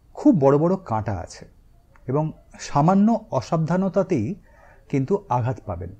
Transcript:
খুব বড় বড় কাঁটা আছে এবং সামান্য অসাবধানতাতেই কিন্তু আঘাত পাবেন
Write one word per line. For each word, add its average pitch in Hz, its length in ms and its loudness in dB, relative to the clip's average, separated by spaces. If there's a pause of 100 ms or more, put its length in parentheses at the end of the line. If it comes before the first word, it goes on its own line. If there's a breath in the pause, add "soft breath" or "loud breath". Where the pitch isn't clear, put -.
(140)
খুব 247 260 4
বড় 135 180 6
বড় 175 180 0
কাঁটা 110 400 -4
আছে - 300 -14 (600)
এবং 151 260 -2 (280)
সামান্য 196 680 2
অসাবধানতাতেই 170 1040 -2 (540 soft breath)
কিন্তু 139 400 -2
আঘাত 123 380 -2
পাবেন 85 340 -10